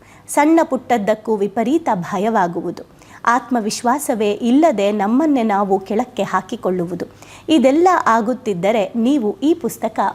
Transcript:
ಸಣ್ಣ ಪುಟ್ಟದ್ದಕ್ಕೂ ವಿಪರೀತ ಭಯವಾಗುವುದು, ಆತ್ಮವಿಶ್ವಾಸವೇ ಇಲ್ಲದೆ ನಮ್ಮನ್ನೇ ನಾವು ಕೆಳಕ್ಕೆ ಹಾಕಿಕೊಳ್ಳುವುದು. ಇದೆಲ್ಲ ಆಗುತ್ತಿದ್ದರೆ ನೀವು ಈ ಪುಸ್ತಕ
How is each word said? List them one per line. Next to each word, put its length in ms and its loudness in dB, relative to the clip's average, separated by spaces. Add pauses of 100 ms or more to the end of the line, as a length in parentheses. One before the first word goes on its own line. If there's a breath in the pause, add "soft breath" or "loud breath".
(280 soft breath)
ಸಣ್ಣ 340 4
ಪುಟ್ಟದ್ದಕ್ಕೂ 760 -2
ವಿಪರೀತ 580 -2
ಭಯವಾಗುವುದು, 880 -2 (420 loud breath)
ಆತ್ಮವಿಶ್ವಾಸವೇ 1080 0
ಇಲ್ಲದೆ 600 2
ನಮ್ಮನ್ನೇ 500 2
ನಾವು 380 0
ಕೆಳಕ್ಕೆ 420 -4
ಹಾಕಿಕೊಳ್ಳುವುದು. 840 -4 (440 loud breath)
ಇದೆಲ್ಲ 400 4 (180)
ಆಗುತ್ತಿದ್ದರೆ 880 0
ನೀವು 460 0
ಈ 120 2
ಪುಸ್ತಕ 460 -6 (140)